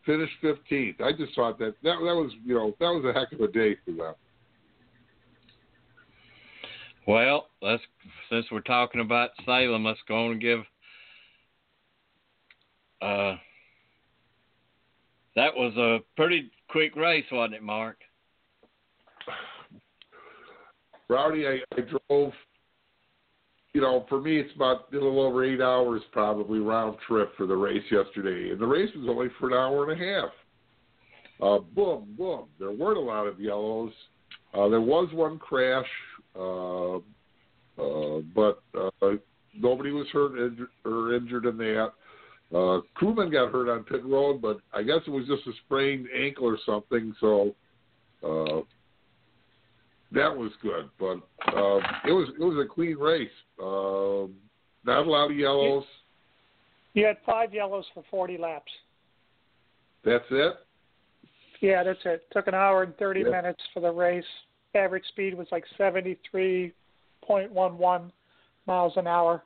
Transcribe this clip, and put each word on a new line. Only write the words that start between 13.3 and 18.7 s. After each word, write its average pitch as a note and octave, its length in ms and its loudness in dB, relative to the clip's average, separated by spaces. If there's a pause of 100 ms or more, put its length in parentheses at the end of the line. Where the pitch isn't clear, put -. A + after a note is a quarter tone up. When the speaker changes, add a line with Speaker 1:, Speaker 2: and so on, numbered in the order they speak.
Speaker 2:
that C#3 200 4
was B2 220 0
a A#2 220 4 (180)
pretty D#3+ 340 2 (180)
quick D#3 260 0
race, D#3 380 2
wasn't A#2 220 0
it, A2 80 -16
Mark? G#2+ 340 -6 (3000)